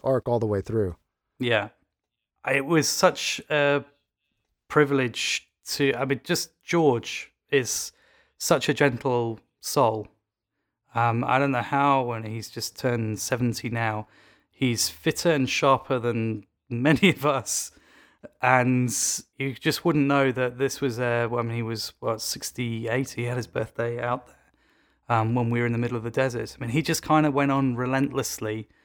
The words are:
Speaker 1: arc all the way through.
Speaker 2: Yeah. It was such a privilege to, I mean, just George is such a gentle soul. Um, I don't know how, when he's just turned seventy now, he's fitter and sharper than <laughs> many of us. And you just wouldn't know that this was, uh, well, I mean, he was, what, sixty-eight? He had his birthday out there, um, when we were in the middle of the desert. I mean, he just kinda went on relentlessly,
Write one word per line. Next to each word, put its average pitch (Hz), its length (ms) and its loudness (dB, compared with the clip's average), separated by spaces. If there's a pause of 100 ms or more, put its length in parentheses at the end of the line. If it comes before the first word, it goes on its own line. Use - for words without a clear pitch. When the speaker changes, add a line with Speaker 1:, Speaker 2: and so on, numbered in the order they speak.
Speaker 1:
arc 131 240 0
all 120 100 2
the 113 80 0
way 101 140 0
through. 104 340 -2 (420)
Speaker 2:
Yeah. 113 320 0 (800)
It 135 160 0
was 156 220 4
such - 600 0
a 143 340 2 (840)
privilege 135 800 0 (200)
to, 139 280 0
I 127 100 -2
mean, 131 180 -2
just - 280 -2 (120)
George 143 680 0 (180)
is - 420 0 (460)
such - 320 2
a 147 40 0
gentle 123 680 0 (200)
soul. 110 480 0 (880)
Um, 117 280 2
I 123 160 2
don't 139 120 2
know 120 100 0
how, 139 420 2
when 113 200 -6
he's 110 260 -10
just - 280 -10
turned 113 420 -2
seventy 120 500 -2
now, 110 380 -4 (420)
he's 120 400 0
fitter - 420 -2
and 135 180 2
sharper 135 500 2
than 113 460 -2 (120)
<laughs> - 120 -20
many 143 420 4
of - 140 -4
us. - 460 -2 (720)
And 127 480 4 (480)
you 135 160 -6
just - 300 -2
wouldn't 147 240 4
know 139 240 4
that 123 260 -2
this 135 220 -2
was, 120 200 -2
uh, 120 300 0
well, 120 100 -2
I 120 40 -2
mean, 117 120 -4
he 117 80 -2
was, 113 360 -6
what, 113 220 -4
sixty-eight? 117 920 -4
He 120 120 -6
had 120 140 -4
his 117 100 -6
birthday 117 520 -4
out 120 280 -4
there, - 920 -8
um, 110 160 2
when 120 160 2
we 120 100 0
were 120 60 2
in 117 60 0
the 117 80 -2
middle 120 180 -2
of 110 60 -6
the 117 80 -6
desert. 120 460 -2
I - 40 -16
mean, 117 100 -6
he 151 100 2
just 156 220 -2
kinda 151 280 4
went 139 200 2
on 135 240 2
relentlessly, 127 920 -2 (180)